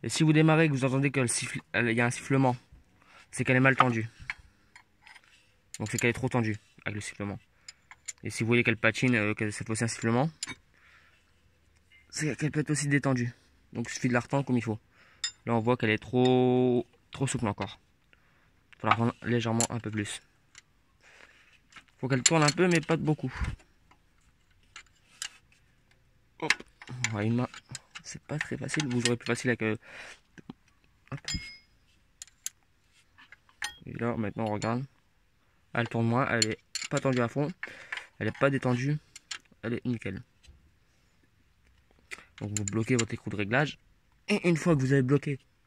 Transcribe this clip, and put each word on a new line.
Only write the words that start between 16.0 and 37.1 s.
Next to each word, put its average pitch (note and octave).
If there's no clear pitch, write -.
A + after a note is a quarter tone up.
trop, B2+
trop C3+
souple A#2
encore. G2+
Faut A2
la G#2+
rendre A#2
légèrement A#2
un A#2
peu A2
plus. G#2+
Faut C3
qu'elle B2+
tourne E3
un D3
peu F3
mais E3+
pas E3
de C#3+
beaucoup. D3
Hop. D#3+
Voilà, G#2
une A#2
main. B2
C'est -
pas C#3+
très -
facile. C#3
Vous A#2+
aurez A#2+
plus -
facile A#2+
avec, A2+
euh, A2
hop. C#3
Et A2+
là A#2
maintenant A2
on G#2
regarde. A2+
Elle A#2
tourne A#2
moins, B2
elle A#2
est A2
pas D3
tendue C3